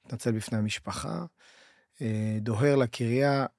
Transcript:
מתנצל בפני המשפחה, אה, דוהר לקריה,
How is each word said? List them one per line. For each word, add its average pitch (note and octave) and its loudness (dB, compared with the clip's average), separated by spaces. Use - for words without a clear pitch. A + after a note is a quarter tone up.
מתנצל A#2+ -2
בפני A2 -2
המשפחה, - -4
אה, A2 -2
דוהר A#2+ 2
לקריה, C3 2